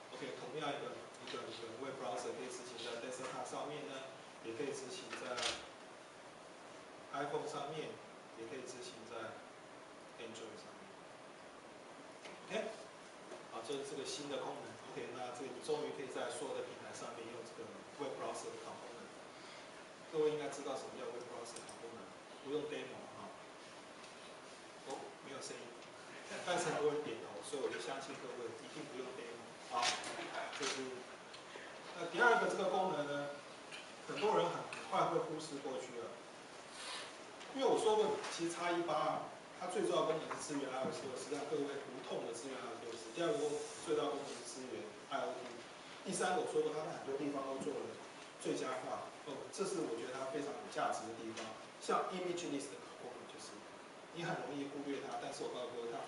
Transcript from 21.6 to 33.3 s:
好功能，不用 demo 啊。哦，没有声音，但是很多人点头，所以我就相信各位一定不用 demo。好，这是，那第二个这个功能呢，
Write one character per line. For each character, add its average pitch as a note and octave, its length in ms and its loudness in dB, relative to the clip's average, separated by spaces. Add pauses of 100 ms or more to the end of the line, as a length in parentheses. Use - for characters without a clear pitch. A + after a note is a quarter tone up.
好 - 160 -10
功 A#2 160 -8
能， A2+ 80 -8 (400)
不 C3+ 80 -2
用 D3 160 2
demo C3 320 -4 (160)
啊。 - 160 -8 (1600)
哦， - 80 -2 (240)
没 C3+ 80 -10
有 C#3 80 -4
声 - 160 -4
音， A#2+ 80 -8 (800)
但 F3 160 4
是 D3+ 160 4
很 D3 80 4
多 D3 80 8
人 D3 160 4
点 A2+ 160 0
头， - 240 -6
所 - 80 0
以 C3 80 2
我 - 80 4
就 - 80 0
相 - 240 0
信 C#3+ 160 -6
各 C3+ 80 -6 (160)
位 A2+ 160 -2
一 - 160 -10
定 D3+ 160 -4
不 B2 80 -4
用 B2+ 160 -2
demo。 A#2 240 -6 (320)
好， - 80 4 (800)
这 C#3 80 2
是， C3 160 2 (1120)
那 E3+ 160 -2
第 F3+ 80 2
二 A3+ 240 12
个 F#3 80 6
这 G3+ 80 2
个 F#3+ 80 6
功 - 240 6
能 D3 160 2
呢， C#3+ 240 2 (800)